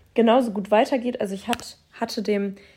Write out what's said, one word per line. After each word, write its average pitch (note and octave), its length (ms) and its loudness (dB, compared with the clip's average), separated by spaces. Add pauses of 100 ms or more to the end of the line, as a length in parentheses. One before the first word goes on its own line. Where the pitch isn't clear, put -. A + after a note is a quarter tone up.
(140)
genauso A#3 380 4
gut G3 180 -6
weitergeht. A#3 500 2
Also G3 140 -4
ich F#3+ 140 -10
hat-, - 300 -8 (200)
hatte A3 240 -6
dem G3+ 320 -2 (220)